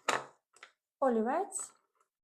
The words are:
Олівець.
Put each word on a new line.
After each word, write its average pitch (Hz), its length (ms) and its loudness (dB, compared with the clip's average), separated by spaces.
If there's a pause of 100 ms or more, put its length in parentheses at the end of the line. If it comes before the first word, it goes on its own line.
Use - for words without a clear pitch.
(1000)
Олівець. 262 760 0 (500)